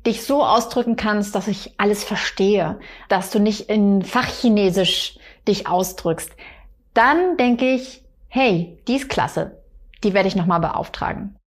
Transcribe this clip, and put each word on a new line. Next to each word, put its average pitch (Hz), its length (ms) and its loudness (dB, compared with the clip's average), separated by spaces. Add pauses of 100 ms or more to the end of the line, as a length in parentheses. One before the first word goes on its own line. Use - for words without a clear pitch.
dich 220 180 0
so 277 200 2
ausdrücken 233 520 0
kannst, 208 380 -2
dass 202 140 -4
ich - 320 -6
alles 202 240 2
verstehe, 196 760 -2 (300)
dass 185 220 0
du 226 80 2
nicht 208 280 0
in 202 360 2
Fachchinesisch 202 1120 0 (300)
dich 196 200 0
ausdrückst, 180 640 -2 (640)
dann 330 420 4
denke 247 320 2
ich, 254 360 -4 (240)
"Hey, 190 600 0
die 247 100 2
ist 269 120 -8
klasse, - 540 -4 (400)
die 208 100 2
werde 196 140 4
ich 185 80 0
nochmal 175 240 2
beauftragen." - 760 -6 (120)